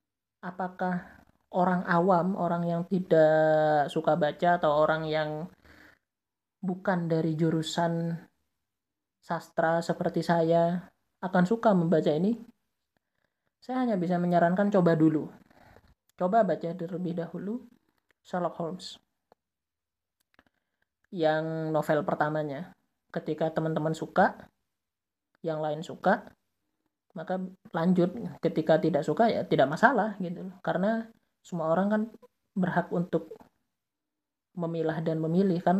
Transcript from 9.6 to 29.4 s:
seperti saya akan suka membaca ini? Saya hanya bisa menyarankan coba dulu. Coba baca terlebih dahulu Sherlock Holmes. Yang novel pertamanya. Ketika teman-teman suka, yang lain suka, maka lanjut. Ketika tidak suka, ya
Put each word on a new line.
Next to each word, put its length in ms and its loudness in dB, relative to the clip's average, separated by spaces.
seperti 400 -2
saya 680 2
akan 240 0
suka 320 2
membaca 320 2
ini? 280 0
Saya 240 -4
hanya 80 0
bisa 240 0
menyarankan 560 2
coba 240 4
dulu. 320 2
Coba 240 2
baca 320 -2
terlebih 400 -8
dahulu 480 -8
Sherlock 320 -6
Holmes. 400 -10
Yang 560 0
novel 320 0
pertamanya. 720 -4
Ketika 400 -4
teman-teman 400 -2
suka, 400 0
yang 160 -4
lain 240 -6
suka, 400 -2
maka 240 -6
lanjut. 480 2
Ketika 400 2
tidak 240 0
suka, 240 2
ya 160 -2